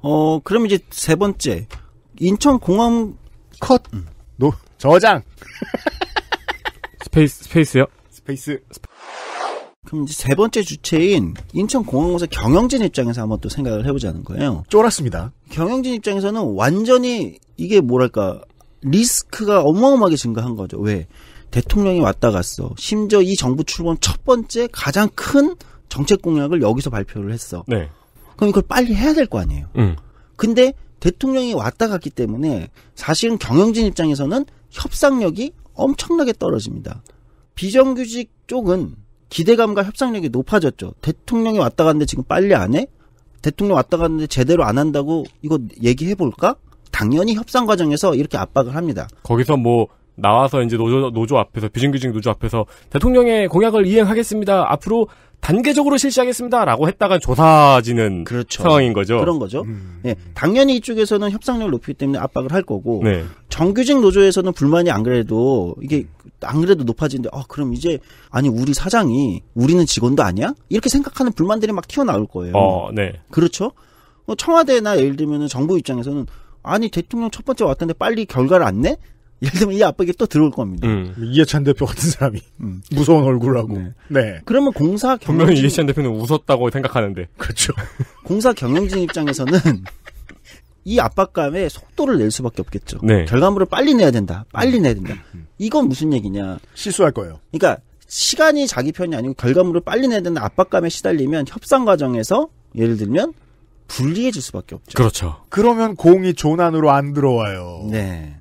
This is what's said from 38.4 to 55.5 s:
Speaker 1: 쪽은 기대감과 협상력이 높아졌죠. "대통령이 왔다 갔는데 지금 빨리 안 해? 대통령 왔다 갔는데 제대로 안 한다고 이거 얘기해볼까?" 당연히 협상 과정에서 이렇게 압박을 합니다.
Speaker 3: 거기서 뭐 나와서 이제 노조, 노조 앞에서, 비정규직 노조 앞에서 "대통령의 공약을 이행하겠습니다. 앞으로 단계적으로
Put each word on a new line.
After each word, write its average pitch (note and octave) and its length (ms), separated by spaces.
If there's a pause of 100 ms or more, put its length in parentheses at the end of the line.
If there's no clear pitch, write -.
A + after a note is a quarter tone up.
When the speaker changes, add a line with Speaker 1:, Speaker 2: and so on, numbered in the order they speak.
Speaker 1:
쪽은 F#3 480 (340)
기대감과 G#3+ 540
협상력이 G#3 460
높아졌죠. C3 720
"대통령이 A3+ 580
왔다 C3+ 240
갔는데 D3+ 220
지금 C#3 180
빨리 F#3 320
안 G#2 200
해? A#3+ 120 (540)
대통령 G3 360
왔다 C3 200
갔는데 D#3+ 300
제대로 C#3+ 380
안 G#2+ 120
한다고 D3 480 (160)
이거 D3+ 180 (240)
얘기해볼까?" E3 720 (360)
당연히 D#3+ 440
협상 A#3+ 300
과정에서 F3 500
이렇게 C#3+ 220
압박을 B2+ 380
합니다. D3+ 320 (160)
Speaker 3:
거기서 B2 340
뭐 A#2+ 300 (280)
나와서 B2 480
이제 A#2 140
노조, B2 340
노조 A#2 260
앞에서, G#2+ 300
비정규직 C3 440
노조 A2 200
앞에서 A2 340 (240)
"대통령의 A#3 600
공약을 G#3+ 360
이행하겠습니다. G#3 840
앞으로 G#3+ 360 (340)
단계적으로 C#4 560